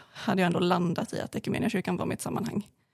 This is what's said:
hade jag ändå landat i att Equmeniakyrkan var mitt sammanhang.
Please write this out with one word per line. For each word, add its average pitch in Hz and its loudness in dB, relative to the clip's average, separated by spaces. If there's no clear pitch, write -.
hade - 0
jag 180 6
ändå 175 2
landat 180 2
i - -4
att - -6
Equmeniakyrkan 190 0
var - -2
mitt - -4
sammanhang. - -4